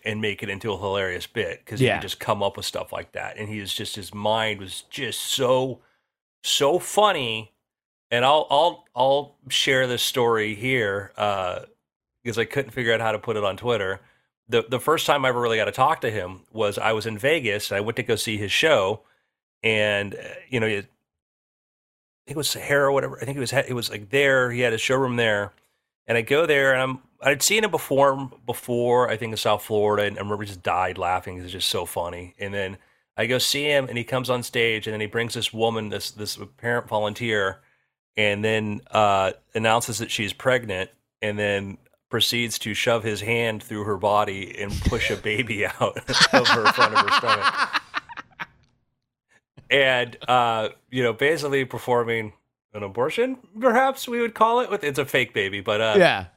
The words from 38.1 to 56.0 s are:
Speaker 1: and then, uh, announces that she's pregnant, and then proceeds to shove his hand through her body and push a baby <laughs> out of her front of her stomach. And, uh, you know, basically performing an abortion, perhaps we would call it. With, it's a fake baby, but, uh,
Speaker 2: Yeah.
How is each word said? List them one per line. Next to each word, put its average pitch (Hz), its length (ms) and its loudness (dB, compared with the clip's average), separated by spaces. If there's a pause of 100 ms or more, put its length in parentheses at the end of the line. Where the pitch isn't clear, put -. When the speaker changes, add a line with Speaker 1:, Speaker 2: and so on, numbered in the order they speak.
Speaker 1:
and 104 280 2
then, 107 460 0
uh, 98 420 4 (220)
announces 113 440 2
that 110 120 -6
she's 101 220 -4
pregnant, 110 580 -2 (320)
and 104 160 -2
then 101 400 -2 (320)
proceeds 117 480 0
to 107 160 -6
shove 117 300 2
his 107 160 -2
hand 113 420 -2
through 107 220 -8
her 101 120 -2
body 101 640 0
and 101 140 -6 (100)
push - 280 0
a 107 60 -2
baby 104 500 -2
<laughs> - 140 -6
out 104 160 0 (120)
of 254 400 4
her 233 240 2
front 269 220 2
of 277 140 4
her - 80 0
stomach. 262 540 0 (2000)
And, 127 460 -2 (100)
uh, 117 440 0 (200)
you 127 120 -4
know, 117 100 2
basically 139 540 0
performing 117 640 -2 (400)
an 104 100 -10
abortion, 156 540 -2 (240)
perhaps 262 480 2
we 240 120 -4
would 233 140 -2
call 233 260 4
it. 226 100 -2
With, 202 120 -2
it's 147 160 -2
a 143 60 0
fake 123 300 0
baby, 101 260 -2
but, 104 220 0
uh, 110 160 2
Speaker 2:
Yeah. 147 200 6 (180)